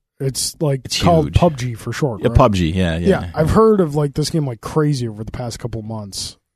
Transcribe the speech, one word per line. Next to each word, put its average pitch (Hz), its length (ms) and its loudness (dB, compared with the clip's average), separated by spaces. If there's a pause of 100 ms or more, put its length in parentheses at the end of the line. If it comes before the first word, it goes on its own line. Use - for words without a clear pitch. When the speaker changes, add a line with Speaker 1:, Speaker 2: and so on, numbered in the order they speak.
(200)
Speaker 1:
it's, - 420 -6
like, 139 220 0
Speaker 2:
It's - 180 -6
Speaker 1:
called 165 260 4
Speaker 2:
huge. - 80 2
Speaker 1:
pub 175 220 4
G 120 180 -6
for 113 180 -8
short, 117 260 -2
Speaker 2:
Yeah, 120 80 0
Speaker 1:
right? 117 100 2
Speaker 2:
pub 123 180 6
G, 87 160 2
yeah, 87 260 0
yeah. 85 100 0
Speaker 1:
Yeah, 165 260 0
I've 156 180 0
heard 220 280 4
of, 151 160 0
like, 147 200 -2
this 151 140 -2
game 156 160 -2
like 123 140 -8
crazy 147 480 -2
over 110 160 -10
the - 80 -12
past 120 280 -8
couple 113 240 -8
months. 107 520 -10 (200)